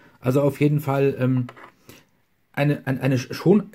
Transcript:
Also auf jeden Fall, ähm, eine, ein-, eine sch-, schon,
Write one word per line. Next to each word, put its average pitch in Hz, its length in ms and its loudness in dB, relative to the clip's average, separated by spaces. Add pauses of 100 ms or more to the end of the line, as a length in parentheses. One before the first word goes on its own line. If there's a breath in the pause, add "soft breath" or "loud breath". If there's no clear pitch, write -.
(220 soft breath)
Also 135 200 0
auf 143 200 0
jeden 147 180 2
Fall, 139 400 0
ähm, 127 280 0 (1040 soft breath)
eine, 143 340 -2
ein-, 131 140 -4
eine 131 160 0
sch-, - 160 -8
schon, 196 420 2